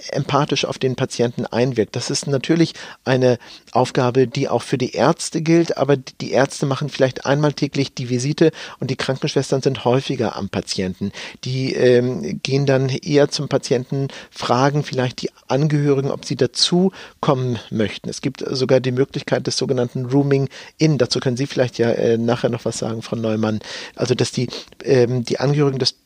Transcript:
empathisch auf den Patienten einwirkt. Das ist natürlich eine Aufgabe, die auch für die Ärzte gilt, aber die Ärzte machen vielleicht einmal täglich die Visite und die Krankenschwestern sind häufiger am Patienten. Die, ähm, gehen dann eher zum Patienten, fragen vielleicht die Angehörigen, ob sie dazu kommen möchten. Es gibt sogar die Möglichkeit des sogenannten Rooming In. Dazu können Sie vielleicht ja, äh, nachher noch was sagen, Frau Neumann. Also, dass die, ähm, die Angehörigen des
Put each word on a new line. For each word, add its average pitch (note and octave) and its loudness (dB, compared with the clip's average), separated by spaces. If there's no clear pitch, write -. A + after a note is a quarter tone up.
empathisch - 0
auf - -6
den B2+ -2
Patienten A#2+ -2
einwirkt. A#2+ 0
Das A#2+ -6
ist C#3+ -4
natürlich D#3 0
eine B2+ 4
Aufgabe, B2 4
die C3+ -2
auch A#2+ 0
für - -2
die B2 -2
Ärzte - 0
gilt, E3 2
aber C#3 2
die - -10
Ärzte C3+ 2
machen C#3 -2
vielleicht - -2
einmal C#3+ 2
täglich C#3 -2
die B2+ -6
Visite C#3+ 2
und C3 -6
die C3 -2
Krankenschwestern C#3 -2
sind C3+ -2
häufiger B2 0
am G2 -6
Patienten. F#2+ -4
Die, C3 -2
ähm, B2 2
gehen C#3 0
dann C3+ 2
eher C#3+ 2
zum C#3 -6
Patienten, C3+ -2
fragen C#3 0
vielleicht B2+ -4
die - -6
Angehörigen, C#3+ 2
ob - -6
sie B2+ -4
dazu F3 2
kommen B2+ 0
möchten. A2 -2
Es - -10
gibt - -6
sogar C3 2
die C3 0
Möglichkeit B2+ -2
des B2 -2
sogenannten B2+ -2
Rooming C#3 2
In. D#3 4
Dazu B2 0
können B2 0
Sie C#3 -2
vielleicht - -2
ja, A#2 2
äh, A#2 2
nachher A#2 0
noch A2+ -6
was A2+ -4
sagen, A2+ -4
Frau - -6
Neumann. A2 0
Also, A#2+ 0
dass - -2
die, B2+ -2
ähm, B2 4
die - -4
Angehörigen C#3 2
des B2+ -2